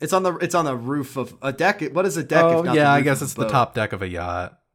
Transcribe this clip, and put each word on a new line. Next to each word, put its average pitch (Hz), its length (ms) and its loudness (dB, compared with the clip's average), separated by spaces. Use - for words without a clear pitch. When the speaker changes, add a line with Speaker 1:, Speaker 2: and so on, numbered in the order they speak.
Speaker 1:
It's 160 120 -6
on 185 120 4
the, 180 140 0
it's 170 180 -2
on 165 80 2
the 135 120 -2
roof 131 400 -6
of 123 260 -8
a 135 100 -4
deck. 185 400 0
What 180 120 0
is 170 120 -2
a 151 80 -2
deck 160 180 4
Speaker 2:
Oh, 165 160 4
Speaker 1:
if 170 60 0
not 156 100 2
Speaker 2:
yeah, 151 120 4
Speaker 1:
the 139 40 6
Speaker 2:
I 143 60 6
Speaker 1:
roof 143 80 2
Speaker 2:
guess 139 180 2
Speaker 1:
of 139 40 -4
Speaker 2:
it's - 80 -8
Speaker 1:
a - 20 -18
Speaker 2:
the - 80 -4
Speaker 1:
boat? 107 80 -2
Speaker 2:
top 120 240 0
deck 110 160 -2
of 98 100 -6
a 95 60 -4
yacht. 87 500 -6